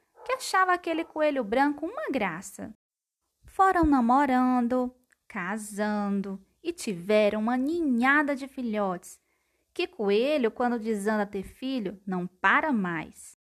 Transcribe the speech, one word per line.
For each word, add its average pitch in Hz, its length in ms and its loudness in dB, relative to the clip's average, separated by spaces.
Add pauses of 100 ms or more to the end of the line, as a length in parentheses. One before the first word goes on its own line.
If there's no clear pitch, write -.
(240)
que 494 80 -4
achava 381 400 2
aquele 330 320 -2
coelho 302 380 0
branco 277 440 0
uma 523 240 -8
graça. 190 640 -6 (720)
Foram 381 400 4
namorando, 254 1120 2 (320)
casando 202 1160 -4 (180)
e 339 100 -4
tiveram 208 680 2
uma 233 160 0
ninhada 285 800 2
de 262 100 -10
filhotes, 208 720 -6 (540)
que 349 140 -4
coelho, 233 640 0
quando 240 280 -2
desanda 214 460 -2
ter 202 180 -6
filho, 226 640 -6
não 185 200 -4
para 277 460 2
mais. 175 760 -4